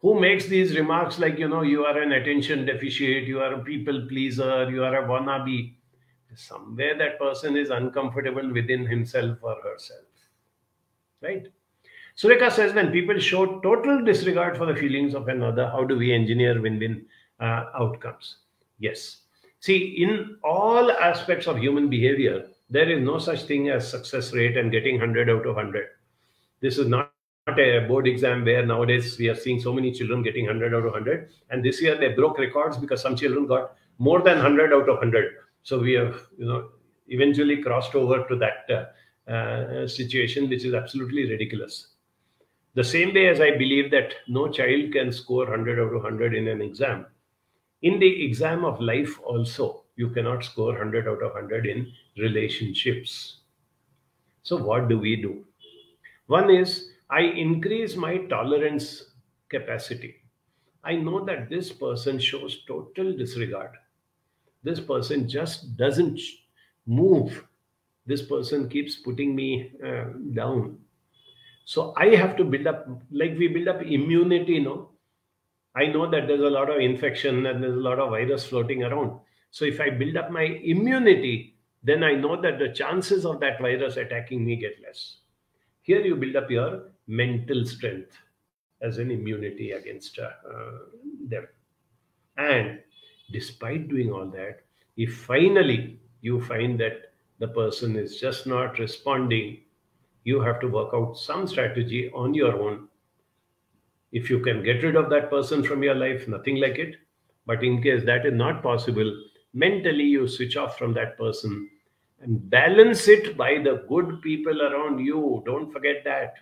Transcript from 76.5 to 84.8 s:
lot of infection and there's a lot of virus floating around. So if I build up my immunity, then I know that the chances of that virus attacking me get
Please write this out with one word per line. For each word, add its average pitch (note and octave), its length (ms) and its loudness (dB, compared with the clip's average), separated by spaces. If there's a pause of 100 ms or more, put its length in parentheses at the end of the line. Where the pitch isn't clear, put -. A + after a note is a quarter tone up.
lot C#3 180 0
of D3+ 100 0
infection B2+ 680 0
and B2+ 160 -2
there's B2+ 140 -2
a B2+ 120 -2
lot B2+ 100 -2
of C3+ 120 0
virus B2+ 360 -2
floating B2 360 -2
around. C3 360 -4 (320)
So - 140 -6
if D3 160 -2
I D3 100 0
build C#3 260 -2
up E3+ 140 -4
my E3 120 -2
immunity, E3+ 1120 2 (260)
then D#3 220 2
I D3 100 4
know D3 260 -2
that E3 180 0
the C3 100 0
chances E3+ 560 -2
of D#3 160 -4
that B2+ 200 -2
virus B2+ 360 0
attacking A#2+ 480 -4
me A#2 120 -2
get G#2+ 260 -8